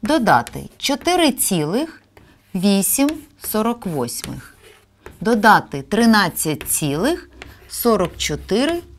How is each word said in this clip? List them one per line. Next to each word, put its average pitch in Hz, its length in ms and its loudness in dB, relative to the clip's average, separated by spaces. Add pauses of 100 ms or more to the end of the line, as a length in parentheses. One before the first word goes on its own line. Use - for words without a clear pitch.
Додати 180 640 0 (100)
чотири 320 540 0
цілих 190 680 -2 (520)
вісім 196 560 2 (340)
сорок 233 420 -4
восьмих. 131 680 -8 (640)
Додати 202 640 4
тринадцять 202 880 2
цілих 180 640 -2 (380)
сорок 202 480 0
чотири 254 640 -2 (180)